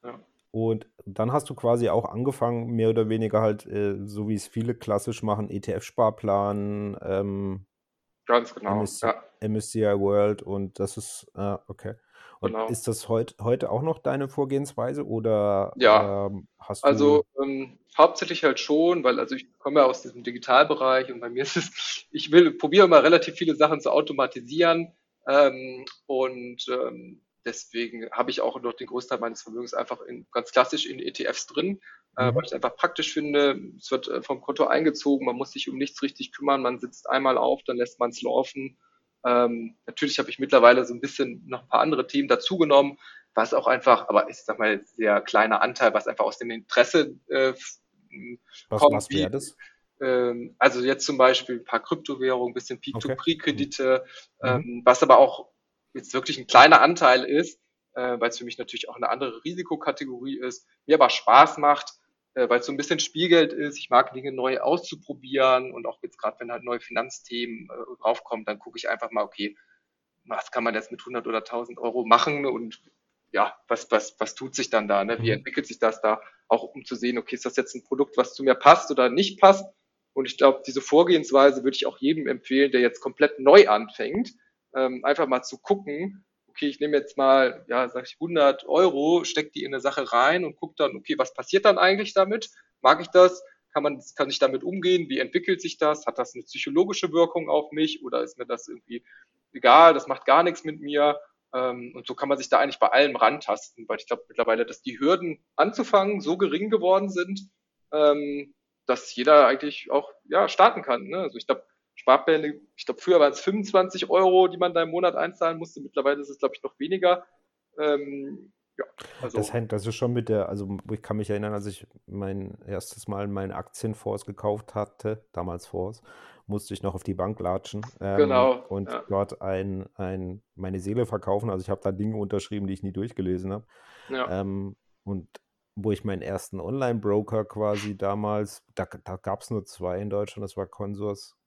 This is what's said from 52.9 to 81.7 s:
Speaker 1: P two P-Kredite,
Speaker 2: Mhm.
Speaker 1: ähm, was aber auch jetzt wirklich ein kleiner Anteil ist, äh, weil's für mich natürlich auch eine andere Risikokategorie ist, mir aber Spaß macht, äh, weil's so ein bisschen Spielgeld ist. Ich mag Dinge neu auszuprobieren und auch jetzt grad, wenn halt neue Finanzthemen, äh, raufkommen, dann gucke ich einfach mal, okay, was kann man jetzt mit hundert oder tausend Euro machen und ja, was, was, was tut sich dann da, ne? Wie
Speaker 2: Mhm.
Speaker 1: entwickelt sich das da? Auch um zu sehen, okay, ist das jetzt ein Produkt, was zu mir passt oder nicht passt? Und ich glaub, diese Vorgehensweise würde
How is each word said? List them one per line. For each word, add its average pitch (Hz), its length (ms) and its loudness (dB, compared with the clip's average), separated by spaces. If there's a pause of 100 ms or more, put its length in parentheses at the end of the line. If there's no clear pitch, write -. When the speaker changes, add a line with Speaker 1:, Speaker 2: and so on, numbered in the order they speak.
Speaker 1:
P 120 60 -10
two 131 160 -6
P-Kredite, 139 880 -2 (360)
Speaker 2:
Mhm. 131 80 -2
Speaker 1:
ähm, 120 360 -2
was 127 180 6
aber 135 160 10
auch - 300 4 (440)
jetzt - 200 -14
wirklich - 240 -4
ein 127 100 -16
kleiner 139 340 10
Anteil 139 440 4
ist, - 340 -2 (360)
äh, 123 240 -4
weil's 117 180 -2
für 123 80 -12
mich 117 120 -12
natürlich 120 300 -10
auch 120 80 -14
eine 120 140 -4
andere 120 340 -6
Risikokategorie 139 960 -8
ist, 127 260 -12 (200)
mir 147 100 4
aber 135 140 6
Spaß 143 480 6
macht, 147 380 0 (400)
äh, 127 120 0
weil's 120 200 2
so - 40 -6
ein 139 60 -6
bisschen 151 220 -2
Spielgeld 165 540 2
ist. 147 260 -8
Ich - 100 -16
mag 127 240 4
Dinge 135 180 -8
neu 127 280 -2
auszuprobieren 131 1120 0
und 120 140 -10
auch 113 160 -10
jetzt - 160 -14
grad, 110 200 -6
wenn 120 120 -12
halt 120 120 -10
neue 120 160 -4
Finanzthemen, 117 920 -8
äh, 123 320 -16
raufkommen, 113 420 -2
dann 104 140 -8
gucke - 180 -18
ich - 100 -8
einfach 117 220 -6
mal, 107 140 -4
okay, 104 340 -8 (680)
was 113 260 -8
kann 120 120 -4
man 117 120 -2
jetzt 110 160 -6
mit - 120 -16
hundert 117 220 -10
oder 113 180 -4
tausend 120 360 -10
Euro 120 260 -4
machen 143 400 4
und 117 380 -8 (480)
ja, - 260 -2 (100)
was, 117 220 -6
was, 107 300 -2
was 107 160 -6
tut 131 180 -14
sich - 160 -6
dann 107 180 0
da, 101 160 2
ne? 113 160 -4
Wie 113 80 -2
Speaker 2:
Mhm. 107 100 0
Speaker 1:
entwickelt - 280 -6
sich - 140 -16
das 110 220 0
da? 107 200 0 (260)
Auch 117 160 2
um - 220 -16
zu 127 100 -8
sehen, 120 220 -2
okay, 113 180 -8
ist - 100 -10
das 123 100 -4
jetzt - 200 -2
ein 120 80 -14
Produkt, 135 320 -4
was - 200 0
zu 139 80 -12
mir 131 120 4
passt - 360 8
oder 127 180 2
nicht 165 300 -2
passt? 196 260 8 (480)
Und 135 120 -4
ich - 120 -10
glaub, 135 260 4
diese 131 180 -6
Vorgehensweise 143 840 4
würde 131 120 0